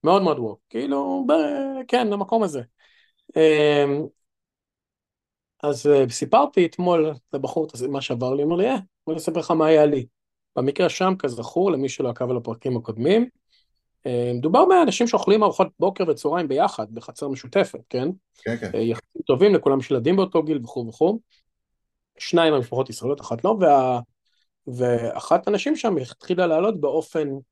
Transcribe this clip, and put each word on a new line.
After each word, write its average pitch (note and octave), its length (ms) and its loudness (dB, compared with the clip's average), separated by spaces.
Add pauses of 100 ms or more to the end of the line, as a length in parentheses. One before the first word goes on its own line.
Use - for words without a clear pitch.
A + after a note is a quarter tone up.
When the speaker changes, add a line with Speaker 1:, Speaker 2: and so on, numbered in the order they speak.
Speaker 1:
מאוד F#3+ 180 4
מאוד D3+ 160 0
ווק. A2 220 -8 (100)
כאילו, C#4 580 -4
ב-, C#4 600 -2
כן, A#3+ 200 0
למקום G3+ 340 -2
הזה. C#3+ 200 -4 (760)
אמ, D3+ 680 4 (1600)
אז, C#3+ 240 -2
אה, C#3 240 6
סיפרתי A3+ 560 2
אתמול E3 480 0 (180)
לבחור D3 340 -4
את B2 220 -14
מה C#3 120 -4
שעבר B2+ 340 -4
לי, C#3+ 80 0
אמר E3 140 0
לי, G3 100 2
"אה, C4 100 0 (300)
בוא D#3+ 80 -4
אני D#3 60 -6
אספר E3 200 -4
לך D#3+ 100 -10
מה D#3+ 160 2
היה D#3 200 6
לי." C3+ 200 0 (500)
במקרה C#3 320 0
שם, F#3 300 0
כזכור, D3 540 -2
למי C3+ 160 -2
שלא C3 200 -4
עקב A#2+ 220 -4
על B2+ 60 -2
הפרקים A#2+ 400 -6
הקודמים, C#3 520 0 (760)
אה, B2 280 -2
מדובר E3 300 2
באנשים E4 420 4
שאוכלים G#3+ 360 2
ארוחות F#3+ 260 0 (100)
בוקר F#3+ 300 0
וצהריים D#3 400 -2
ביחד, A2+ 460 -2
בחצר - 340 -12
משותפת, C#3 600 -2
כן? B2+ 200 -4 (360)
Speaker 2:
כן, A#2 120 -4
כן. G2+ 180 -8
Speaker 1:
אה, A2+ 60 -2
יחסים A#2 460 -4
טובים, F3+ 280 4
לכולם C#3 260 2
יש A#2+ 100 -10
ילדים C#3 260 2
באותו F#3 260 0
גיל D3+ 220 -4
וכו' A#2+ 240 -10
וכו'. F#3+ 320 0 (1000)
שניים E3 340 2
מהמשפחות B2 380 -2
ישראליות, C3 300 -6
אחת - 240 -8
לא, A3 160 2
וה-, C3 400 4 (680)
ואחת B2 840 -2
הנשים G#3 280 0
שם G#3 200 -2
התחילה F3 500 -4
לעלות F3 340 0
באופן D3+ 480 -2 (240)